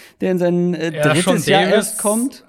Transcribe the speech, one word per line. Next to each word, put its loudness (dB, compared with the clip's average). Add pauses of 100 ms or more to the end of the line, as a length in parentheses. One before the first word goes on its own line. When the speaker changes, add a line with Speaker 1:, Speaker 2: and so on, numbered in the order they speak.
(200)
Speaker 1:
der -2
in 0
sein, 0
äh, -6
Speaker 2:
Ja, -4 (100)
Speaker 1:
drittes 2
Speaker 2:
Sean 0
Speaker 1:
Jahr 2
Speaker 2:
Davis. 0
Speaker 1:
erst -2
kommt. -4